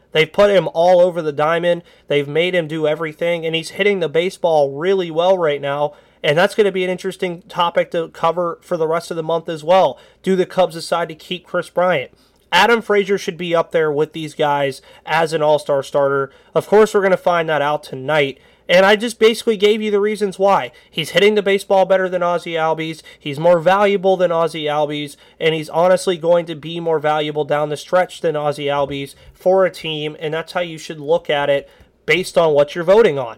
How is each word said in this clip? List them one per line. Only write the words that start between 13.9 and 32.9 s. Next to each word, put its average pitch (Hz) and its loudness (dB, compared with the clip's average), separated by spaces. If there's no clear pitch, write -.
with 151 -2
these 156 -10
guys 143 -2
as 160 0
an 156 -2
all-star 147 0
starter. 139 0
Of 160 -2
course, 214 4
we're 202 2
gonna 185 2
find 170 0
that 151 0
out 147 -2
tonight. 135 -2
And 185 4
I 208 2
just 220 -8
basically 220 2
gave 208 2
you 214 -2
the 202 2
reasons 208 -2
why. 190 2
He's 156 -8
hitting 202 4
the 202 0
baseball 196 2
better 185 2
than 180 -2
Ozzie 175 -2
Albies. 160 -2
He's 143 -8
more 170 6
valuable 190 2
than 180 2
Ozzie 165 -2
Albies. 147 -2
And 160 0
he's 156 -6
honestly 180 2
going 170 2
to 165 -10
be 156 -10
more 165 0
valuable 151 -2
down 147 -2
the 147 -6
stretch - -2
than 160 -2
Ozzie 147 -4
Albies 139 -4
for 185 2
a 175 0
team. 151 -8
And 156 -6
that's 160 -8
how 180 -2
you 165 -10
should 160 -14
look 160 -2
at 143 0
it 139 -2
based 170 -2
on 165 4
what 143 2
you're 175 -6
voting 185 4